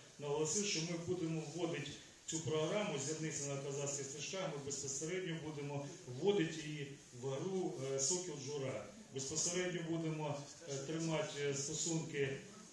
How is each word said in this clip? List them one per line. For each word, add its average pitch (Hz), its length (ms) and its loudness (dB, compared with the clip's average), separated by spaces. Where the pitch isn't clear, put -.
наголосив, 156 480 4
що 165 140 4
ми 170 260 2
будемо 160 340 2
вводити 151 360 0
цю 160 140 -2
програму 160 680 4
"Зірниця 151 400 0
на 139 100 0
козацьких 139 500 -2
стежках", 175 420 -2
ми 131 80 -6
безпосередньо 160 760 0
будемо 143 420 -2
вводити 156 600 2
її 143 240 -4
в 135 60 -2
гру, 160 460 0
е, 135 60 2
"Сокіл 175 340 0
Джура". 139 380 -2
Безпосередньо 170 680 2
будемо, 156 480 2
е, 139 80 0
тримати, 156 560 2
е, 143 120 4
стосунки 151 840 2